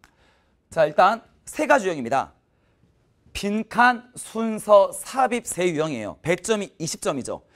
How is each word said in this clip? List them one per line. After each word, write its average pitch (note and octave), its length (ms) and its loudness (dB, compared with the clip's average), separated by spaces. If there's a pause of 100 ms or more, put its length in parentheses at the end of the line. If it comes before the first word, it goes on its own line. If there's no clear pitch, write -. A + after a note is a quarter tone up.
(720)
자, D#3+ 140 2
일단 F#3+ 380 2 (220)
세 - 220 -4
가지 B3+ 200 4
유형입니다. C3 460 -2 (1000)
빈칸, A3 840 0
순서, G#3 760 2
삽입 B3 560 -4
세 F3+ 220 -2
유형이에요. C#3+ 520 -4
백 F3+ 220 -2
점이 G#3 360 -2
이십 D#3+ 220 -8
점이죠. A#2+ 420 -6 (140)